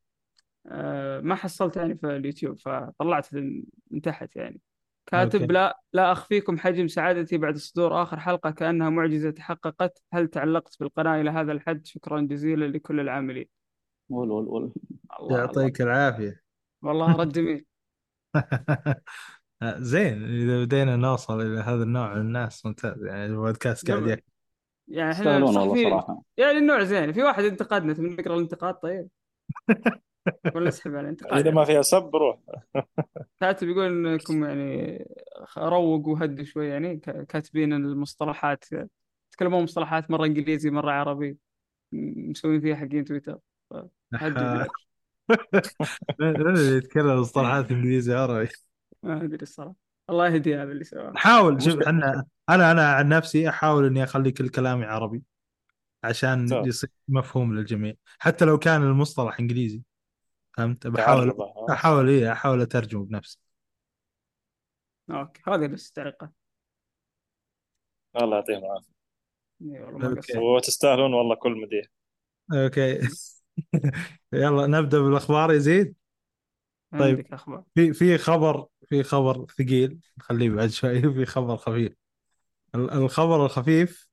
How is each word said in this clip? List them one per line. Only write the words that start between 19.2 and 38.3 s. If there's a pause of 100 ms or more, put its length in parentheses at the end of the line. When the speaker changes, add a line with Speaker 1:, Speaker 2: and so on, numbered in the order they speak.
Speaker 2:
زين،
إذا
بدينا
نوصل
إلى
هذا
النوع
من
الناس،
ممتاز.
يعني،
البودكاست
قاعد
Speaker 1:
جميل.
Speaker 2:
يك- (640)
Speaker 1:
يعني،
إحنا
Speaker 3:
يستاهلون
والله
Speaker 1:
صحفيين.
Speaker 3:
صراحة. (140)
Speaker 1:
يعني،
النوع
زين.
في
واحد
انتقدنا،
تبي
نقرأ
الانتقاد؟
طيب. (400)
Speaker 2:
<laughs> (520)
Speaker 1:
ولا
اسحب
على
الانتقاد؟
Speaker 4:
إذا
ما
فيها
سب،
روح.
<laughs>
Speaker 1:
كاتب
يقول
إنكم،
يعني، (460)
خ-،
روقوا
وهدوا
شوي،
يعني،
ك-،
كاتبين
المصطلحات، (640)